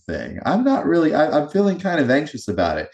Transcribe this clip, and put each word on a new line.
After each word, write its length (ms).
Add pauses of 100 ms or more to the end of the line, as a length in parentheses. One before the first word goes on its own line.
thing. 380
I'm 200
not 200
really, 300
I, 160
I'm 180
feeling 320
kind 200
of 100
anxious 380
about 300
it." 160